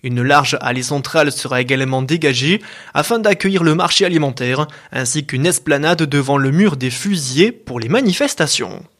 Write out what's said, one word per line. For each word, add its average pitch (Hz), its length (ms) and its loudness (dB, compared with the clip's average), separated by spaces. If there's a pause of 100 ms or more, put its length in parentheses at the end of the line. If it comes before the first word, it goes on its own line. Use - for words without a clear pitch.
Une 120 200 -2
large 143 400 4
allée 127 200 -2
centrale 147 480 0
sera 127 300 -2
également 131 400 0
dégagée 147 640 0 (320)
afin 226 240 0
d'accueillir 196 460 0
le 156 100 4
marché 175 320 0
alimentaire, 139 600 -2 (260)
ainsi 131 340 -4
qu'une 131 200 -2
esplanade 160 580 0
devant 139 340 0
le 135 120 2
mur 165 280 2
des 127 120 -2
Fusiers 165 640 0
pour 123 260 -10
les 110 120 -4
manifestations. 175 920 0 (180)